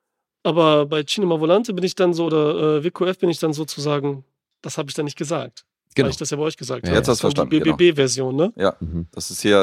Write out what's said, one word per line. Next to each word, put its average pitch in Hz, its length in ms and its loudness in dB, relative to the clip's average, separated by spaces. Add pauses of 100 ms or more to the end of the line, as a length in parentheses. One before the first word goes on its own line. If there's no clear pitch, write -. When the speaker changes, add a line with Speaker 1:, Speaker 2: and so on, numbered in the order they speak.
(440)
Speaker 1:
aber 156 420 4
bei 151 160 -4
Cinema 165 380 -2
Volante 190 340 2
bin 175 100 -4
ich 185 120 -2
dann 180 180 2
so, 165 140 0
oder, 151 500 2
äh, 143 60 -2
W 175 80 -2
Q - 140 -2
F 185 120 -2
bin 175 140 0
ich 156 80 -4
dann 160 120 0
sozusagen, 143 720 -4 (380)
das - 160 -10
habe 147 140 -6
ich - 20 -10
dann 151 120 -4
nicht 143 120 -10
gesagt, 143 480 -8 (300)
Speaker 2:
Genau. 139 100 2
Speaker 1:
weil 135 60 -2
ich 131 60 -6
das 147 120 -8
ja 147 80 -6
bei 147 60 -2
euch 160 120 -4
gesagt 127 300 -10
Speaker 2:
Ja, 87 60 -4
Speaker 1:
habe. - 80 4
Speaker 3:
Jetzt 110 80 -2
hast 117 160 2
du - 20 0
Speaker 1:
Das 147 60 2
ist 143 80 -4
dann 139 100 0
Speaker 3:
verstanden, - 0 -
Speaker 1:
die 156 120 2
Speaker 3:
genau. 156 140 2
Speaker 1:
B 175 100 4
B 175 80 6
B-Version, 131 420 0
ne? 175 220 0
Speaker 3:
Ja, 95 220 0
Speaker 2:
Mhm. 85 320 -6
Speaker 3:
das - 200 -12
ist 90 100 -10
hier, 104 220 4